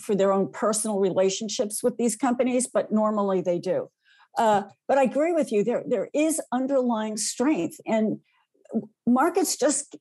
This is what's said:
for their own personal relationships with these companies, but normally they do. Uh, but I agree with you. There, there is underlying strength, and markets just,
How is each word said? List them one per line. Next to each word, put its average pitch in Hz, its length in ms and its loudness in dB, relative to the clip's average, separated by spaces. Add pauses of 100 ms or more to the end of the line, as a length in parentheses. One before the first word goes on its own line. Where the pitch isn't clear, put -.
for - 140 -4
their 196 180 4
own 190 180 0
personal 214 480 -2
relationships 196 880 -2
with 247 140 -2
these 233 180 0
companies, 247 500 0
but - 240 -2
normally 208 520 0
they 175 160 0
do. 156 320 -4 (480)
Uh, 214 240 4 (260)
but 269 100 4
I 277 40 6
agree 277 300 2
with 311 200 0
you. 208 100 2
There, 214 240 -2
there 247 280 -2
is 311 260 0 (100)
underlying 247 680 0
strength, 220 680 -2
and 220 340 0 (840)
markets 302 500 2
just, - 440 -2